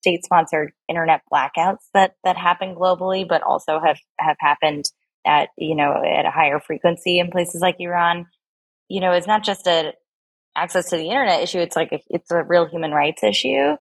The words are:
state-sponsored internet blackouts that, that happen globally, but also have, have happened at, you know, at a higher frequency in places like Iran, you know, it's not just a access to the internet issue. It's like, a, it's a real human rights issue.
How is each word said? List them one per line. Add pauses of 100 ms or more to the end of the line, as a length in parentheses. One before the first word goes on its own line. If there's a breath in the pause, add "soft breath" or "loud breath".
state-sponsored (160)
internet (100)
blackouts (100)
that,
that
happen
globally,
but
also
have, (220)
have
happened (400)
at,
you
know,
at
a
higher
frequency
in
places
like
Iran, (600)
you
know,
it's
not
just
a (640)
access
to
the
internet
issue.
It's
like,
a, (100)
it's
a
real
human
rights
issue.